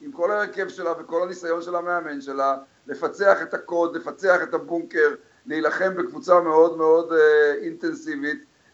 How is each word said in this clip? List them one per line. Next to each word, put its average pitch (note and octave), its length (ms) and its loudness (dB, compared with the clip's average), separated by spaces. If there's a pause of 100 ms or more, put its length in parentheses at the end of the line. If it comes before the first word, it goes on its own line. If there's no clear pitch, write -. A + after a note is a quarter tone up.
עם C#3+ 100 -14
כל F3 200 -2
ההרכב G3 380 -4
שלה E3+ 300 -6
וכל E3 240 -4
הניסיון F3 380 -4
של F3 140 -6
המאמן E3+ 460 -4
שלה, C3+ 360 -2 (300)
לפצח D#3+ 540 2
את D#3+ 120 -8
הקוד, E3+ 420 -2
לפצח E3 480 0
את D#3+ 100 -6
הבונקר, D#3+ 560 0 (360)
להילחם D#3+ 520 -2
בקבוצה F3 420 2
מאוד D#3+ 380 4
מאוד, E3 360 2
אה, D3+ 480 6
אינטנסיבית, D3+ 840 -8 (280)